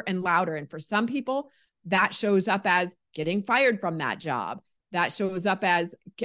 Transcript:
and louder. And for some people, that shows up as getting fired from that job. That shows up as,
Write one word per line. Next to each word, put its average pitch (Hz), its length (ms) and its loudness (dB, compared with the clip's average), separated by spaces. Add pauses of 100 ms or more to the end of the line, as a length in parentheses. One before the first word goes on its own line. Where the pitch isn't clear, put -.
and 185 180 0
louder. 175 320 2
And 147 140 -8
for 156 100 -12
some 208 280 0
people, 269 420 -4 (360)
that 196 280 2
shows 202 360 2
up 196 160 0
as 180 280 2 (200)
getting 165 300 -2
fired 240 360 2
from 165 200 -4
that 117 200 -4
job. 117 420 -4 (300)
That 175 220 0
shows 190 320 -2
up 190 180 0
as, 175 320 2 (300)